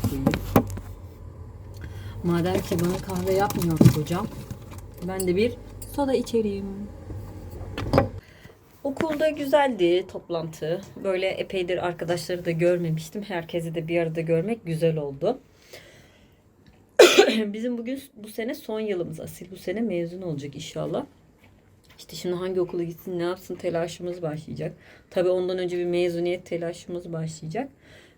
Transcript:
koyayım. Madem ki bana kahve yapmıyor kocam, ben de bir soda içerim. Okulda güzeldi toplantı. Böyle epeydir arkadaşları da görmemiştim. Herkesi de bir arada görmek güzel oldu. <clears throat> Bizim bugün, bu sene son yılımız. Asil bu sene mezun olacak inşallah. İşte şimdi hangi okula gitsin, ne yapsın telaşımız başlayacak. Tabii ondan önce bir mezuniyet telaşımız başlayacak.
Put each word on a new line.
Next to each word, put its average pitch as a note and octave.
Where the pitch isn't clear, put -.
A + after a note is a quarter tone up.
koyayım. C3+
Madem F3
ki -
bana F3+
kahve F#3+
yapmıyor F#3+
kocam, E3+
ben F#3+
de F3
bir A3
soda C4+
içerim. G#3+
Okulda D4+
güzeldi C4+
toplantı. E3
Böyle F#3
epeydir F3+
arkadaşları F3
da F3
görmemiştim. F3
Herkesi E3
de E3
bir E3+
arada E3
görmek E3+
güzel D#3+
oldu. C#3+
<clears throat> -
Bizim A3
bugün, B3
bu G#3
sene A#3
son A3
yılımız. F3
Asil -
bu F#3
sene F#3+
mezun F3
olacak C#3+
inşallah. D#3+
İşte -
şimdi F3+
hangi F#3
okula F3
gitsin, E3+
ne E3+
yapsın F3+
telaşımız F3
başlayacak. D#3
Tabii F3+
ondan F#3
önce F3+
bir F3
mezuniyet F3
telaşımız F3
başlayacak. D#3+